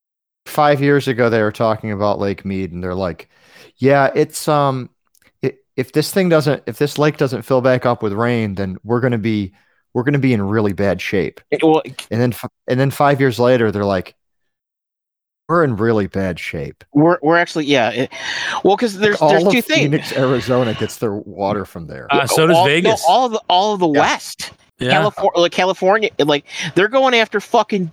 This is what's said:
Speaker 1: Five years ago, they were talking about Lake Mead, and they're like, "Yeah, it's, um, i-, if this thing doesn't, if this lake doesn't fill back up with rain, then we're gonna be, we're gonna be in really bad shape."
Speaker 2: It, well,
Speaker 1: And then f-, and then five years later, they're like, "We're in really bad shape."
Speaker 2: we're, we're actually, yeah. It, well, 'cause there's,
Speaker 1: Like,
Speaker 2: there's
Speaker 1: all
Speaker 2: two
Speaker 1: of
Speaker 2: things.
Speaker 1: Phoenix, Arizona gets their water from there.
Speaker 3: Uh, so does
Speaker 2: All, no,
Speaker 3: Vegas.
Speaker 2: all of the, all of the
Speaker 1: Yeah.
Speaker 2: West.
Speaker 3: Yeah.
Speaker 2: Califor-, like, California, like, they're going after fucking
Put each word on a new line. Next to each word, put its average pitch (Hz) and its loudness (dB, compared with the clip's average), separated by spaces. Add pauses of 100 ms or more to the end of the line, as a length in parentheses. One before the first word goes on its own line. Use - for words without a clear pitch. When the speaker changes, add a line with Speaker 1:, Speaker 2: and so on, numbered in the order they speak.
(460)
Speaker 1:
Five 147 2
years 143 2
ago, 120 0
they 110 2
were 104 0
talking 110 -2
about 101 -2
Lake 98 -4
Mead, 95 -6
and 87 -10
they're 90 -6
like, 90 -6 (480)
"Yeah, 135 4
it's, 156 -2
um, 139 0 (540)
i-, 135 -4 (220)
if 127 -6
this 151 -2
thing 185 0
doesn't, 151 2
if 107 -10
this 147 -2
lake 147 0
doesn't 123 -2
fill 131 0
back 127 2
up 120 0
with 101 -2
rain, 113 -2
then 95 -6
we're 117 -2
gonna 123 0
be, 104 -4 (400)
we're 123 -2
gonna 143 0
be 131 2
in 104 0
really 101 0
bad 95 -2
shape." - -4
Speaker 2:
It, 147 -2
well, 156 4 (300)
Speaker 1:
And 113 -2
then 123 0
f-, - -12 (180)
and 127 0
then 139 2
five 143 2
years 127 0
later, 120 2
they're 101 -2
like, 95 -2 (1400)
"We're 165 2
in 123 0
really 110 2
bad 92 -4
shape." - -10 (100)
Speaker 2:
we're, 160 4
we're 165 4
actually, 170 -2
yeah. 127 2
It, 117 -4 (520)
well, 196 4
'cause 202 -4
there's, 208 2
Speaker 1:
Like, 151 4
Speaker 2:
there's 165 4
Speaker 1:
all 202 4
Speaker 2:
two - 2
Speaker 1:
of 226 -4
Speaker 2:
things. 311 0
Speaker 1:
Phoenix, 143 -2
Arizona 127 0
gets - -6
their 104 -4
water 98 -6
from 82 -16
there. - -14
Speaker 3:
Uh, 139 2
so 160 4
does 170 4
Speaker 2:
All, 175 4
no, - 4
Speaker 3:
Vegas. 185 2
Speaker 2:
all 233 4
of 240 -4
the, 220 -4
all 196 2
of 196 -4
the 175 2
Speaker 1:
Yeah. 139 2
Speaker 2:
West. - -4 (260)
Speaker 3:
Yeah. 123 -2 (140)
Speaker 2:
Califor-, 196 -2
like, 170 2
California, 190 0 (100)
like, 147 0 (320)
they're 196 2
going 262 2
after 220 0
fucking 202 -2